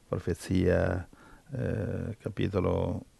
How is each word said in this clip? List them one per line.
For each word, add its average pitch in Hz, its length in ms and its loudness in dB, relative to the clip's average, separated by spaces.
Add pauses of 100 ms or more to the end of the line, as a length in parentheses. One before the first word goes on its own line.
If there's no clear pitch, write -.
profezia, 90 1000 2 (440)
eh, 95 680 -2
capitolo 92 840 0 (140)